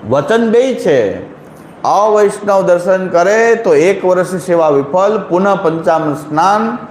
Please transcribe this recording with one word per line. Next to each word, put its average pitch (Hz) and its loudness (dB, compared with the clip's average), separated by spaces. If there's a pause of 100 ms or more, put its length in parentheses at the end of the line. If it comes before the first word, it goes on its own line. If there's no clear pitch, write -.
વચન 214 0
બેય 247 2
છે, 123 -2 (560)
અવૈષ્ણવ 202 2
દર્શન 180 0
કરે 208 2
તો 196 2
એક 185 2
વર્ષની 180 0
સેવા 165 0
વિફલ, 185 0
પુનઃ 190 0
પંચામૃત 160 -2
સ્નાન 208 -2 (140)